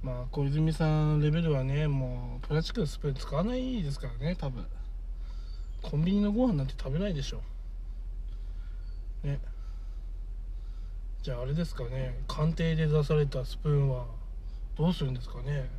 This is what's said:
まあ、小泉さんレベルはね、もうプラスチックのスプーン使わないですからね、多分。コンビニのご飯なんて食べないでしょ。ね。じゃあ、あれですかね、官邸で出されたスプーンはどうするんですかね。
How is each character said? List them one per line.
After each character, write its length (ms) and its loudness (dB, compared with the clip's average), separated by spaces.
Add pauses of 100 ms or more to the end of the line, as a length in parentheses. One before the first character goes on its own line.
ま 200 -2
あ、 100 -4
小 140 2
泉 260 4
さ 140 4
ん 340 6
レ 100 6
ベ 120 4
ル 100 4
は 120 4
ね、 220 2
も 560 0
う 60 -6
プ 60 2
ラ 80 4
ス 40 -2
チ 60 -6
ッ 20 -6
ク 60 0
の 60 4
ス 120 -4
プ 100 0
ー 20 2
ン 40 0
使 220 -4
わ 80 2
な 100 2
い 280 0
で 80 0
す 100 -2
か 60 -6
ら 80 -4 (120)
ね、 100 0
多 120 -2
分。 160 -4 (1160)
コ 160 -2
ン 60 4
ビ 80 2
ニ 100 4
の 100 4
ご 160 4
飯 60 4
な 100 2
ん 20 -2
て 100 -4
食 180 -4
べ 40 0
な 100 0
い 60 0
で 80 -2
し 120 -4
ょ。 80 -6 (1800)
ね。 160 -2 (1800)
じ 80 -4
ゃ 60 -2
あ、 60 -4
あ 20 -2
れ 80 -2
で 100 2
す 120 -2
か 100 -4
ね、 420 -4
官 280 2
邸 200 4
で 120 4
出 180 6
さ 100 2
れ 120 6
た 180 -2
ス 140 -6
プ 100 0
ー 160 6
ン 60 6
は 160 -2 (720)
ど 100 6
う 60 4
す 100 -2
る 60 0
ん 40 0
で 60 -4
す 80 -6
か 140 -6
ね。 260 0 (100)